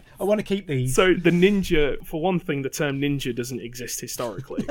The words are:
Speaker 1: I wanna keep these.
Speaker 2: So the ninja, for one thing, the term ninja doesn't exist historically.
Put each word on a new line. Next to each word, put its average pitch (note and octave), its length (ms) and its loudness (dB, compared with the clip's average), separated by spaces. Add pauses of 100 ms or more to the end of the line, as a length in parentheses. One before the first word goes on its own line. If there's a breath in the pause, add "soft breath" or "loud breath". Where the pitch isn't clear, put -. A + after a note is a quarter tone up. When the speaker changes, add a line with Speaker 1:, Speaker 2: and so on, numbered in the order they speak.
(200 soft breath)
Speaker 1:
I - 40 -4
wanna G#3 200 2
keep G3 240 -4
these. C3 260 0
Speaker 2:
So F#3 200 6
the E3+ 160 4
ninja, F3 760 4
for D#3+ 140 -6
one F3+ 180 2
thing, C#3+ 240 -4
the C3+ 60 -4
term C#3 320 -2
ninja C#3 340 -2
doesn't B2 260 -6
exist A#2+ 400 -10
historically. A#2+ 720 -8